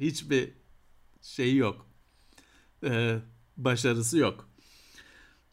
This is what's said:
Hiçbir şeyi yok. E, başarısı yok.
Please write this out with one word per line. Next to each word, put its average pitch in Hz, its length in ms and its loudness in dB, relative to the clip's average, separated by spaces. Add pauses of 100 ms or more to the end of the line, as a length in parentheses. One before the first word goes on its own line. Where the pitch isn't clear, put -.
Hiçbir 151 520 -2 (680)
şeyi 131 340 0
yok. 113 300 0 (1000)
E, 117 340 0 (380)
başarısı 123 640 0
yok. 113 300 0 (1040)